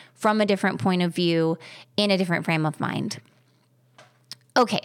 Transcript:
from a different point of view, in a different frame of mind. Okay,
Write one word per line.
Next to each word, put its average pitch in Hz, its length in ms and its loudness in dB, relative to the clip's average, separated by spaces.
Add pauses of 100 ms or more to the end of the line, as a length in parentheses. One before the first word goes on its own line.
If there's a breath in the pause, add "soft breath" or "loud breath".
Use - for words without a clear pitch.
(140 loud breath)
from 214 280 2
a 208 40 2
different 196 360 0
point 185 200 2
of 175 140 0
view, 165 420 2 (380 loud breath)
in 208 160 2
a 190 60 2
different 175 260 -2
frame 156 220 0
of 151 140 -4
mind. - 400 -6 (1400)
Okay, 233 280 2